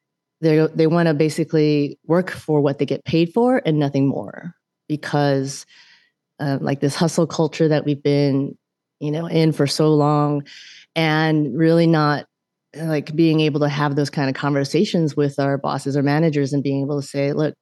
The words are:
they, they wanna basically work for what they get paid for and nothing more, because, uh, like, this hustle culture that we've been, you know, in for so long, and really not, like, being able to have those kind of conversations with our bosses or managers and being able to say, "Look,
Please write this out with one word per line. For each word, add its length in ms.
they, 340
they 120
wanna 260
basically 920
work 260
for 300
what 180
they 60
get 200
paid 280
for 320
and 140
nothing 280
more, 460
because, 800
uh, 220
like, 200
this 140
hustle 300
culture 420
that 180
we've 180
been, 520
you 100
know, 160
in 260
for 160
so 260
long, 500
and 600
really 300
not, 380
like, 400
being 240
able 220
to 80
have 260
those 160
kind 180
of 60
conversations 800
with 240
our 180
bosses 400
or 60
managers 500
and 80
being 220
able 180
to 60
say, 260
"Look, 280